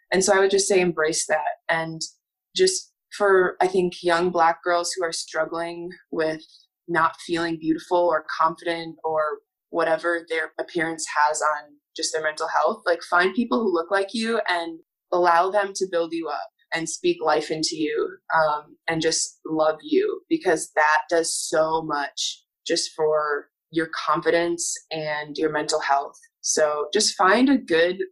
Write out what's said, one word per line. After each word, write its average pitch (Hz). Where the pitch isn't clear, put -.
And 190
so 202
I 190
would 196
just 196
say 196
embrace 160
that. 156
And 160
just 185
for, 190
I 185
think, 180
young 175
Black 170
girls 175
who 185
are 165
struggling 170
with 160
not 165
feeling 165
beautiful 160
or 160
confident 165
or 156
whatever 165
their 160
appearance 160
has 156
on 147
just 165
their 160
mental 156
health, 156
like, 170
find 180
people 240
who 208
look 165
like 196
you 226
and 170
allow 175
them 196
to 190
build 170
you 165
up -
and 160
speak 175
life 156
into 160
you, 151
um, 151
and 165
just -
love 156
you, -
because 160
that 151
does 165
so 160
much 143
just 165
for 151
your 160
confidence 170
and 151
your 156
mental 151
health. 139
So 151
just 214
find 214
a 269
good 170